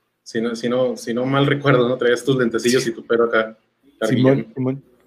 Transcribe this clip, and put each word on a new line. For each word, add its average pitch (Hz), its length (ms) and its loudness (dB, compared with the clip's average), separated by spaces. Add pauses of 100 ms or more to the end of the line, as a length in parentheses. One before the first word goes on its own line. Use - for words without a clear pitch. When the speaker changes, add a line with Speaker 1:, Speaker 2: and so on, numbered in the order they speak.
(220)
Speaker 1:
si - 180 -8
no, 117 160 -4
si 120 120 -6
no, 123 280 -2
si 117 180 -8
no 123 100 -4
mal 139 220 2
recuerdo, 139 420 2
¿no? 127 80 -2
Traías 120 280 0
tus 135 120 0
lentecillos 120 500 0
y 117 60 -2
tu - 140 -16
pelo 117 180 2
acá, 113 320 0 (260)
Speaker 2:
Simón, - 160 -20
Speaker 1:
carguillón. 127 560 2
Speaker 2:
Simón. 131 280 -4 (240)